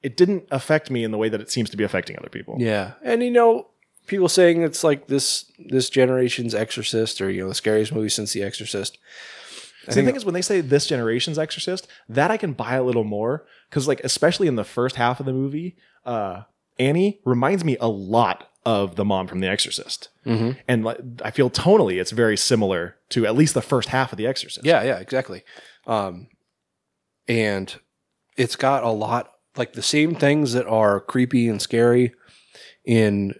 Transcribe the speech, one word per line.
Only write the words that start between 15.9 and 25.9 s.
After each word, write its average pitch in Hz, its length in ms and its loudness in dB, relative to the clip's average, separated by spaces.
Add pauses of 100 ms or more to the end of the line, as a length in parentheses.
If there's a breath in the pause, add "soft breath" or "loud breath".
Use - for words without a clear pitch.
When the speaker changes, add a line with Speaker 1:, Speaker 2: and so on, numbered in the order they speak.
Speaker 1:
uh, 104 360 -6 (360)
Annie 175 460 0
reminds 139 400 0
me 139 160 2
a 117 80 0
lot 101 640 0 (160)
of 101 300 0
the 101 80 0
mom 95 220 0
from 92 140 -6
The 95 80 0
Exorcist. - 640 -4 (160)
Speaker 2:
Mm-hmm. 117 320 -2 (100)
Speaker 1:
And, 117 160 2
like, 117 140 -4 (260)
I 110 60 -6
feel 127 200 2
tonally 160 500 2
it's 90 100 -4
very 110 260 2
similar 95 600 0 (120)
to 117 180 0
at 110 80 0
least 151 200 4
the 127 80 0
first 127 260 -2
half 131 240 -2
of 90 60 -14
The 107 80 -2
Exorcist. - 400 -8
Speaker 2:
Yeah, 151 180 4
yeah, 123 140 -2
exactly. 101 440 -6 (440 loud breath)
Um, 101 420 -4 (960)